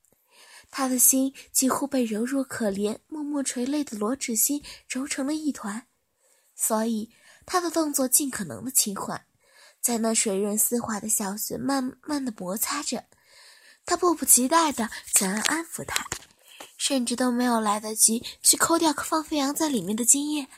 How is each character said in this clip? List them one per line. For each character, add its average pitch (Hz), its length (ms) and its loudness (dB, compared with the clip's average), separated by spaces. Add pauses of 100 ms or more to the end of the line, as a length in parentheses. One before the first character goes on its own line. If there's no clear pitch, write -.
(720)
他 269 160 0
的 254 100 2
心 269 360 4 (180)
几 262 180 2
乎 262 160 0
被 269 180 0
柔 220 220 -2
弱 269 180 0
可 220 280 -2
怜、 202 260 -2 (100)
默 302 160 -8
默 285 200 -2
垂 247 220 -4
泪 285 180 0
的 240 140 -12
罗 214 180 -2
芷 240 200 -4
欣 285 280 0 (240)
揉 262 200 -6
成 269 180 -6
了 294 80 -2
一 311 180 -2
团， 214 360 -8 (680)
所 220 300 0
以 226 260 -2 (340)
他 359 160 0
的 339 80 0
动 302 240 0
作 262 140 2
尽 277 220 2
可 214 160 -6
能 113 180 -8
的 254 80 -6
轻 - 240 0
缓， - 300 -6 (560)
在 233 180 0
那 220 140 2
水 208 240 0
润 208 200 0
丝 240 220 2
滑 220 200 -4
的 214 100 -8
小 202 260 -2
穴 - 220 -6
慢 262 460 -2
慢 285 200 -4
的 247 140 -4
摩 185 200 -6
擦 285 240 -2
着。 - 240 -6 (800)
他 - 120 0
迫 339 180 4
不 269 100 -4
及 254 220 6
待 330 240 4
的 220 180 -4 (160)
想 - 300 2
要 214 80 -2
安 330 220 2
抚 - 200 -10
她， - 220 -6 (720)
甚 269 280 0
至 240 120 -2
都 254 120 2
没 240 140 2
有 240 160 2
来 214 220 0
得 220 120 -8
及 220 300 4 (180)
去 - 140 6
抠 330 240 4
掉 320 140 4
方 320 280 -2
飞 302 140 -4
扬 285 180 2
在 320 140 0
里 254 140 0
面 180 120 -4
的 240 120 -2
精 285 260 4
液， 294 160 -2 (100)